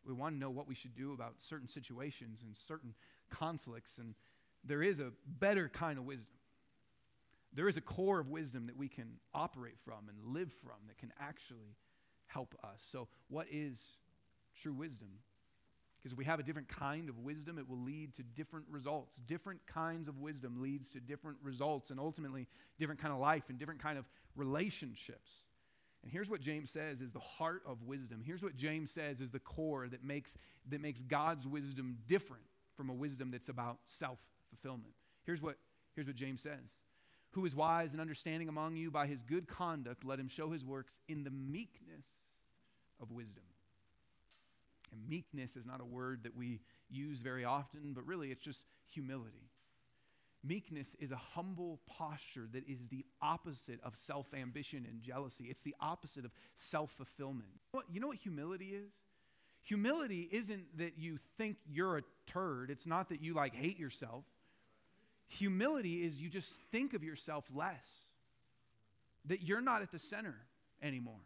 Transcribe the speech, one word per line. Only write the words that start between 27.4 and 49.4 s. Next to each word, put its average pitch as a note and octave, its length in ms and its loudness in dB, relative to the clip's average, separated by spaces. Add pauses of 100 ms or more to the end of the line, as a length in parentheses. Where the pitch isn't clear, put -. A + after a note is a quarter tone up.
of A#2+ 180 -4
wisdom. A#2+ 400 -4
Here's E3+ 200 -2
what E3 120 0
James D3+ 360 2
says D3 280 -2
is B2+ 120 -2
the C3 80 -2
core D3 480 0
that B2+ 160 -6
makes, C#3+ 340 -4 (320)
that C#3+ 120 0
makes C#3+ 200 -2
God's D3 460 4
wisdom C3+ 500 0 (100)
different C3+ 360 6 (320)
from C3+ 140 -2
a B2+ 40 0
wisdom C3 380 0
that's B2 180 -4
about A#2+ 360 0
self-fulfillment. B2+ 1080 -6 (320)
Here's E3 160 2
what, D3 160 0 (380)
here's C#3+ 120 0
what C#3 80 -2
James C3 260 -2
says. C3+ 340 -6 (560)
Who F#3+ 140 4
is C#3+ 100 4
wise E3 360 8
and D#3 80 -2
understanding D#3+ 480 0
among D#3 280 2
you? D#3+ 160 2
By C#3+ 160 6
his C3+ 160 0
good E3 240 4
conduct, C#3+ 580 0
let C3+ 140 0
him C3 80 0
show D#3 240 -2
his D3+ 120 -2
works C3+ 320 -4 (120)
in D3+ 160 0
the C#3 60 -2
meekness D3 760 -4 (960)
of A2+ 100 -10
wisdom. A2+ 320 -10 (1500)
And A2 160 -10
meekness C#3+ 480 -4
is A#2+ 100 -10
not B2+ 160 -8
a B2 40 -8
word B2 380 -2
that A#2 120 -6
we A#2+ 260 -2 (280)
use C#3 300 -2
very B2+ 240 0
often, C#3+ 500 0
but B2 120 -6
really D3+ 260 -2
it's B2+ 120 -6
just C#3+ 220 -6 (200)
humility. B2+ 640 -6 (920)